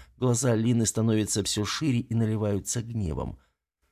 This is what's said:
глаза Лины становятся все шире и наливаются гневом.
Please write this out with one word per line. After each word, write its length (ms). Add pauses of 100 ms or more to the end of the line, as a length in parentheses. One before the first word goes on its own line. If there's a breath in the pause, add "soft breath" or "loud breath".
(180 loud breath)
глаза 380
Лины 300
становятся 560
все 220
шире 380
и 120
наливаются 680
гневом. 580 (520)